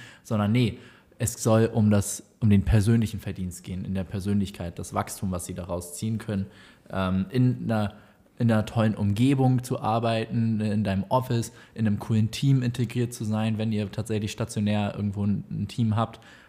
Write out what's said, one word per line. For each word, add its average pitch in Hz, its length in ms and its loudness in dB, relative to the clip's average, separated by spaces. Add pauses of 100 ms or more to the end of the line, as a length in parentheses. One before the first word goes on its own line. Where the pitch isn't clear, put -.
(240)
sondern 104 280 0
nee, 117 260 2 (400)
es - 240 -4
soll 113 320 6
um 107 160 4
das, 104 320 2 (180)
um 107 120 4
den 98 140 6
persönlichen 110 540 4
Verdienst 92 440 -8
gehen, 92 200 -8
in 95 120 -4
der 95 80 -2
Persönlichkeit, 95 720 -2
das - 160 -10
Wachstum, 101 380 -4
was 90 140 -4
sie 90 100 -10
daraus 87 400 -8
ziehen 110 240 -4
können, 98 260 -4 (460)
ähm, 95 400 0
in 127 320 2
einer, 110 300 -2 (460)
in 117 120 4
einer 107 160 2
tollen 110 260 2
Umgebung 127 720 2
zu 127 160 -4
arbeiten, 113 840 0
in 107 220 0
deinem 98 260 0
Office, 123 420 0 (220)
in 113 140 -2
einem 101 100 0
coolen 110 320 0
Team 135 320 2
integriert 120 500 -2
zu 120 140 -8
sein, 107 320 0
wenn 110 140 -2
ihr 104 200 -2
tatsächlich 110 400 -4
stationär 104 640 -2
irgendwo 104 300 -2
ein, 101 240 0
ein 101 180 -4
Team 113 280 0
habt, 113 240 -2 (300)